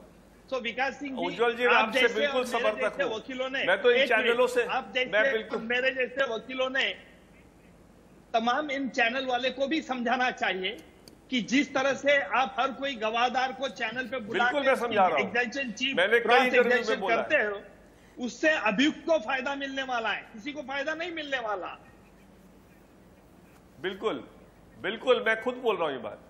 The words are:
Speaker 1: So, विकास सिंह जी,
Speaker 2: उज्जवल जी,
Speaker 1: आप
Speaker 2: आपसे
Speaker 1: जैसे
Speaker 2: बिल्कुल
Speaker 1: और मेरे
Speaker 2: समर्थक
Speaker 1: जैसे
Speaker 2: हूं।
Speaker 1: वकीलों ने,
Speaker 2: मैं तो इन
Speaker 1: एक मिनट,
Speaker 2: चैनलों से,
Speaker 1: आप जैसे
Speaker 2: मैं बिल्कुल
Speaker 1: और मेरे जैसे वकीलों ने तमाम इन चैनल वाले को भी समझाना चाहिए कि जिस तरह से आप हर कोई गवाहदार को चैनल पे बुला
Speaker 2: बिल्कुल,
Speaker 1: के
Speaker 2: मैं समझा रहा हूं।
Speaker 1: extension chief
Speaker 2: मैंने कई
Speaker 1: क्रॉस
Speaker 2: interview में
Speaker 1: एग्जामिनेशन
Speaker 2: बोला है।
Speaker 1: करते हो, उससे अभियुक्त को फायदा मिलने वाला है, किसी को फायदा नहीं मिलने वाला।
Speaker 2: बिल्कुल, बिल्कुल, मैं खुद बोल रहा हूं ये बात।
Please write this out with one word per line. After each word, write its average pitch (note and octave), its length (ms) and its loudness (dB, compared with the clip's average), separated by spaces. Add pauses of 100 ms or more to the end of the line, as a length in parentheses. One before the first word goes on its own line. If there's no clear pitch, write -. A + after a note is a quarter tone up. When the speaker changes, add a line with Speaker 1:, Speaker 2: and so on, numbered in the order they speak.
(540)
Speaker 1:
So, B3+ 80 -4
विकास A#3+ 320 -2
सिंह C4+ 240 -10
जी, E3+ 80 -2
Speaker 2:
उज्जवल A3 300 2
जी, A#3+ 100 0
Speaker 1:
आप A#3 80 8
Speaker 2:
आपसे A3 280 4
Speaker 1:
जैसे A#3 120 6
Speaker 2:
बिल्कुल C4 280 0
Speaker 1:
और A#3+ 60 -4
मेरे A3+ 120 -2
Speaker 2:
समर्थक G#3+ 380 0
Speaker 1:
जैसे C#4 60 0
Speaker 2:
हूं। A3+ 140 -2
Speaker 1:
वकीलों B3+ 320 -6
ने, C4 160 -2
Speaker 2:
मैं C#4+ 160 4
तो B3 100 8
इन B3 100 6
Speaker 1:
एक C4 100 2
मिनट, A3 140 4
Speaker 2:
चैनलों A#3+ 220 4
से, B3 160 2
Speaker 1:
आप A3+ 320 -4
जैसे B3+ 140 0
Speaker 2:
मैं A3 220 4
बिल्कुल A3 280 -4
Speaker 1:
और A3 60 -8
मेरे B3 260 0
जैसे C4 420 -2
वकीलों C4 360 -4
ने B3+ 200 0 (1400)
तमाम B3 380 0
इन C4+ 180 -4
चैनल B3 360 0
वाले B3+ 240 0
को C4 180 -4
भी D4+ 140 -2
समझाना B3 500 0
चाहिए F#3+ 460 -4 (520)
कि B3+ 120 -2
जिस A3+ 320 0
तरह C4+ 200 2
से C#4 240 2
आप B3 420 0
हर C4 120 0
कोई C#4 240 -6
गवाहदार A#3 560 0
को C4+ 160 -8
चैनल A#3+ 400 -6
पे C4 120 -6
बुला A#3 240 -2
Speaker 2:
बिल्कुल, B3+ 180 2
Speaker 1:
के C4 60 2
Speaker 2:
मैं C4+ 80 6
समझा G#3 320 4
रहा D#3+ 100 2
हूं। G3+ 100 0
Speaker 1:
extension B3 440 -2
chief C4 260 -4
Speaker 2:
मैंने G3 160 4
कई A#3 60 6
Speaker 1:
क्रॉस A#3 220 6
Speaker 2:
interview B3 220 4
में A#3 80 2
Speaker 1:
एग्जामिनेशन A#3 300 0
Speaker 2:
बोला A3+ 140 2
है। A#3+ 80 0
Speaker 1:
करते D4+ 120 0
हो, G#3 260 0 (640)
उससे D#4 240 0
अभियुक्त C4+ 500 2
को D#4+ 200 2
फायदा C#4 360 -2
मिलने C4+ 280 -6
वाला A#3+ 260 -2
है, F3 240 -6
किसी C4 200 -10
को D4 80 -8
फायदा C#4 320 -4
नहीं E4 180 -6
मिलने C#4+ 280 -6
वाला। F#3+ 400 -6 (2000)
Speaker 2:
बिल्कुल, F#3+ 460 -6 (540)
बिल्कुल, A3 460 2
मैं A3 160 0
खुद B3+ 100 -2
बोल B3 220 0
रहा E3+ 100 -2
हूं C#3+ 100 -2
ये A2+ 80 -8
बात। G#2 160 -10 (100)